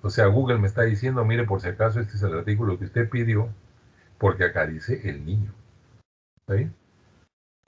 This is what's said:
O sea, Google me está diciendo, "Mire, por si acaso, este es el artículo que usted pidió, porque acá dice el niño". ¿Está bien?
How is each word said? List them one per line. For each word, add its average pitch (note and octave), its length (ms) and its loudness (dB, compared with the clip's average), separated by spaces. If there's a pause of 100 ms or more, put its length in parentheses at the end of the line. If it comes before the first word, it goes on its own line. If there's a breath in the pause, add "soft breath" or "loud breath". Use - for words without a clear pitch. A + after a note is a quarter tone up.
O G2+ 80 -2
sea, G#2+ 160 4
Google A#2+ 320 4
me G2 80 2
está A#2 160 0
diciendo, A#2 420 0
"Mire, A#2 200 2
por G2 160 -2
si F2+ 80 -6
acaso, A2 320 0
este G#2+ 160 -6
es G2+ 80 -2
el E2 120 -2
artículo G#2 420 0
que F#2+ 80 -6
usted A2+ 220 -2
pidió, A2+ 400 0 (680 soft breath)
porque F#2 260 2
acá D#2+ 220 0
dice D#2+ 420 -4
el C#2+ 160 -8
niño". G2+ 280 -2 (880)
¿Está - 140 -4
bien? C#3+ 200 0 (920)